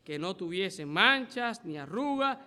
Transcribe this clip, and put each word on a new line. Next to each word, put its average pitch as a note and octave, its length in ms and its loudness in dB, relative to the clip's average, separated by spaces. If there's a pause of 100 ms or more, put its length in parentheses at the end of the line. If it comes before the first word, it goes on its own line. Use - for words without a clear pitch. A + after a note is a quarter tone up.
que D3 160 -6
no F#3 160 -2
tuviese F#3 500 -2
manchas, A#3+ 800 2
ni D#3 140 -6
arrugas, C4+ 680 -2